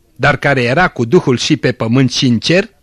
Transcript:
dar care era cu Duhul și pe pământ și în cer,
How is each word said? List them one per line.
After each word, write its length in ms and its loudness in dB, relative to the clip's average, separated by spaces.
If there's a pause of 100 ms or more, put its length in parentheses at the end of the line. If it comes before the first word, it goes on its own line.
(160)
dar 200 0
care 260 0
era 260 0
cu 160 -4
Duhul 320 2
și 200 -2
pe 160 -2
pământ 400 0
și 140 -2
în 120 2
cer, 300 -2 (140)